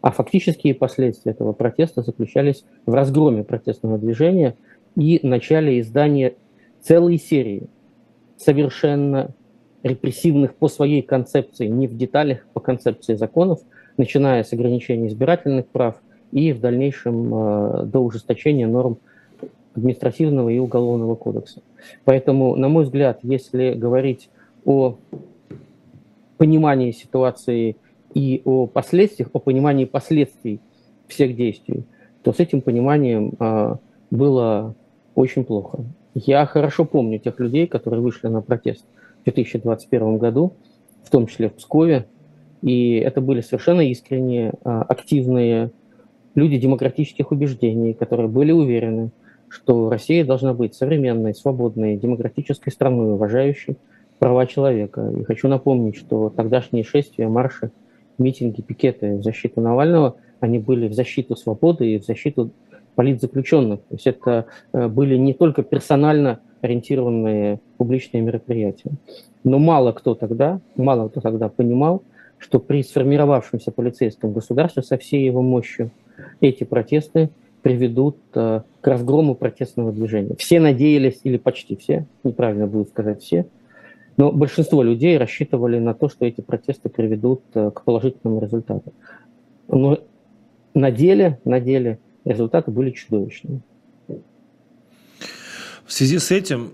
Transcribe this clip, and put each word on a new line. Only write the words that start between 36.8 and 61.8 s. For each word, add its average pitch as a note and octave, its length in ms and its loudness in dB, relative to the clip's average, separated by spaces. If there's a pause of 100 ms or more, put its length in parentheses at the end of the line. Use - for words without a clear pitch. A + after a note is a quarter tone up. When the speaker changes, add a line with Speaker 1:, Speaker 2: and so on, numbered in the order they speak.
Speaker 1:
помню A2+ 360 0
тех A#2+ 200 -8
людей, C3 260 0
которые A#2 360 -4
вышли A#2 260 -4
на A2+ 140 -2
протест A#2 440 -4 (360)
в - 40 -20
две B2 80 0
тысячи A#2+ 260 -2
двадцать A2 300 -4
первом A2 280 0
году, A#2 360 0 (500)
в - 60 -20
том A#2 180 4
числе A2 220 -4
в - 40 -10
Пскове, D#3 540 0 (540)
и A#2+ 340 2
это B2 260 0
были C3 200 0
совершенно E3+ 400 0
искренние, B2+ 720 -2 (100)
а, A2+ 180 -2
активные A#2+ 920 0 (640)
люди C#3+ 220 4
демократических C3 720 -2
убеждений, A#2 640 0
которые A#2 340 -2
были C#3 240 2
уверены, A#2 600 0 (380)
что A#2 400 0
Россия D3+ 360 0
должна C3 280 0
быть A#2 200 -2
современной, B2 600 -2
свободной, A2+ 640 -2
демократической A#2+ 760 -6
страной, A#2+ 420 -2
уважающей C3 640 -2 (420)
права B2+ 260 4
человека. A2+ 760 -2
И - 40 -8
хочу A#2 240 -2
напомнить, C3 500 0
что A2 320 -2
тогдашние A#2 540 -2
шествия, C#3+ 440 -2
марши, A2+ 440 -2 (460)
митинги, B2 440 -2
пикеты G#2 560 -2
в G2+ 60 -8
защиту - 380 -4
Навального, C#3 540 2 (240)
они A#2 200 0
были A#2 280 0
в G#2+ 60 -6
защиту A#2+ 420 -4
свободы A#2 580 0